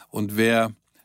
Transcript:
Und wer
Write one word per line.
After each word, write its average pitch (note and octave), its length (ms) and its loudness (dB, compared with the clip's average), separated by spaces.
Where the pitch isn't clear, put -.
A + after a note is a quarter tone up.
Und G#2 280 -6
wer A2+ 340 2